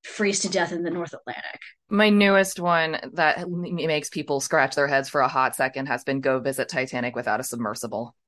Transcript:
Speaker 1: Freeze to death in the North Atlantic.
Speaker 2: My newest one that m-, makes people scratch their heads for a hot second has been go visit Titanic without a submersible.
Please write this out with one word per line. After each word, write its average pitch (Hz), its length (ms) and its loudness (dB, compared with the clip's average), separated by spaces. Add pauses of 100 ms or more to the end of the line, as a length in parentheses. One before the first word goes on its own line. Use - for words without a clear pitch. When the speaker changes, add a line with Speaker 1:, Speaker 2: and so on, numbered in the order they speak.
Speaker 1:
Freeze 202 380 0
to 196 80 -2
death 175 220 0
in 170 120 -4
the 170 80 -2
North 175 220 -6
Atlantic. - 460 -12 (300)
Speaker 2:
My 214 200 4
newest 196 520 6
one 165 360 2 (160)
that 156 260 4
m-, 175 360 -6
makes 156 340 -2
people 143 300 -2
scratch 135 360 2
their 143 120 2
heads 139 220 0
for 147 100 0
a 127 80 4
hot 131 260 0
second 135 340 -2
has 127 180 -4
been 139 160 -2
go 131 180 2
visit 135 300 -4
Titanic 127 440 -4
without 117 280 -2
a - 20 -8
submersible. 113 720 -6 (120)